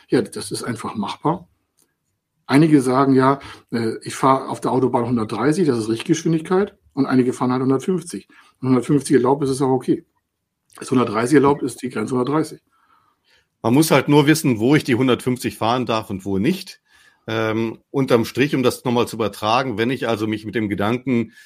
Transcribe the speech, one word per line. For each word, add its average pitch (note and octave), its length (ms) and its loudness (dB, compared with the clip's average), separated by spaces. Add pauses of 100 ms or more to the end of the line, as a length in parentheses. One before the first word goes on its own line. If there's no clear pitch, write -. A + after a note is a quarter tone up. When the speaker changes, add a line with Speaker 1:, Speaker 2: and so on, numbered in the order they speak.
Speaker 1:
ja, B2+ 140 2
das G#2 280 -12
ist - 140 -8
einfach A2+ 320 -8
machbar. D3 520 -6 (1000)
Einige D3 360 6
sagen, C3 320 2
ja, C3 240 4 (320)
äh, A2+ 320 -4
ich - 140 -10
fahre C3+ 320 2
auf - 120 -8
der A#2+ 120 -2
Autobahn B2 340 0
hundertdreißig, A#2+ 600 0
das A#2+ 100 2
ist A2 100 -4
Richtgeschwindigkeit, E3 880 -2 (160)
und C3+ 140 0
einige B2+ 260 2
fahren B2+ 200 -2
halt B2+ 100 -2
hundertfünfzig. C3 640 -2 (340)
Wenn B2+ 100 -2
hundertfünfzig C3 440 2
erlaubt C3+ 300 2
ist, C3+ 60 0
ist C3+ 120 -4
auch C3 80 2
okay. C3 340 0 (760)
Ist - 100 -14
hundertdreißig A#2+ 460 2
erlaubt, C#3+ 260 4
ist C3 200 -8
die B2 60 -8
Grenze A#2 280 -4
hundertdreißig. C#3+ 440 -4 (1040)
Speaker 2:
Man A2+ 120 2
muss D#3 160 4
halt C#3+ 180 4
nur C#3+ 180 6
wissen, D3 320 2
wo B2 160 2
ich D#3 100 2
die C3+ 100 0
hundertfünfzig B2 640 0
fahren A#2+ 260 -2
darf A2 240 -4
und F#2+ 160 -10
wo G2 140 -4
nicht. D3+ 420 -4 (460)
Ähm, A2+ 540 -4 (100)
unterm C3 340 2
Strich, C#3+ 300 -2
um C3+ 80 0
das A#2 240 0
nochmal A#2+ 200 2
zu - 100 -10
übertragen, A2 600 -2
wenn A2+ 140 0
ich B2+ 180 -4
also A2 180 -2
mich G#2+ 200 -6
mit G#2 80 -8
dem A2 160 -2
Gedanken, A2+ 640 -2 (140)